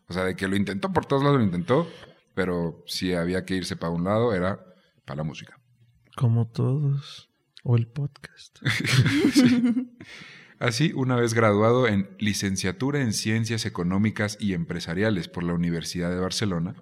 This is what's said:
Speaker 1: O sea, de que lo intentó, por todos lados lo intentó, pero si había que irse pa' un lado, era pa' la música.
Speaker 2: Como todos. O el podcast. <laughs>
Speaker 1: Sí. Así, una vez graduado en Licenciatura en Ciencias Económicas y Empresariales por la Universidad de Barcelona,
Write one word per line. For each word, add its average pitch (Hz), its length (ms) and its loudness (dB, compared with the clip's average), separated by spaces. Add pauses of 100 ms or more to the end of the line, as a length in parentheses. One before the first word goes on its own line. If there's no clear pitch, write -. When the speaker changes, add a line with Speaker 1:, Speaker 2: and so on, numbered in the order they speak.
Speaker 1:
O 87 60 -14
sea, 92 120 -2
de 180 120 -2
que 185 120 -2
lo 98 80 0
intentó, 196 360 -2
por 160 140 -2
todos 139 160 2
lados 143 160 4
lo 113 60 2
intentó, 104 440 0 (460)
pero 87 520 -2
si 92 280 -2
había 87 320 -2
que 95 100 -2
irse 90 180 -6
pa' 85 140 -6
un 85 160 -2
lado, 110 300 2
era 92 260 -2 (460)
pa' 69 80 -10
la 73 100 -4
música. - 340 -12 (560)
Speaker 2:
Como 117 320 2
todos. 139 840 -4 (320)
O 120 140 2
el 113 100 2
podcast. - 760 -12
<laughs> 277 720 2
Speaker 1:
Sí. 247 560 4 (720)
Así, 127 340 2
una 127 220 0
vez 120 180 2
graduado 113 540 6
en 98 300 2
Licenciatura 104 840 -2
en 117 120 0
Ciencias 113 540 -2
Económicas 101 720 0
y 101 140 -2
Empresariales 87 760 -2
por 87 140 -8
la 87 100 -2
Universidad 85 580 -2
de 90 100 -4
Barcelona, 92 600 -4